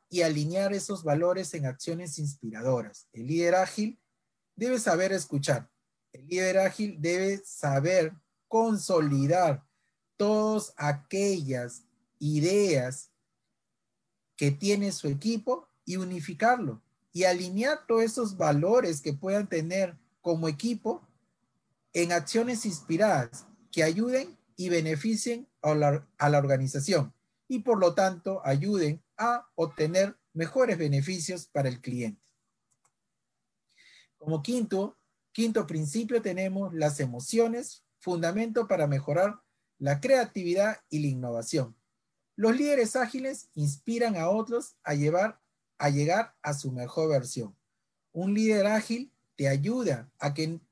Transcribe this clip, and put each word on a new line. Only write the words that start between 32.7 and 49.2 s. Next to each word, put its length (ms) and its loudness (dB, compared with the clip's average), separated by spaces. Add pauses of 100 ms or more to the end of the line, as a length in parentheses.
Como 260 -4
quinto, 540 -2 (340)
quinto 340 0
principio 560 -2
tenemos 520 -4
las 260 0
emociones, 880 -2 (140)
fundamento 680 -2
para 200 2
mejorar 540 0 (380)
la 220 0
creatividad 880 2
y 100 -2
la 80 0
innovación. 680 -2 (600)
Los 220 4
líderes 380 2
ágiles 580 -4
inspiran 640 0
a 120 0
otros 540 -2
a 100 -2
llevar, 460 2 (400)
a 100 2
llegar 520 2
a 120 -4
su 180 -6
mejor 380 -2
versión. 460 -2 (560)
Un 220 -2
líder 340 4
ágil 440 -2 (240)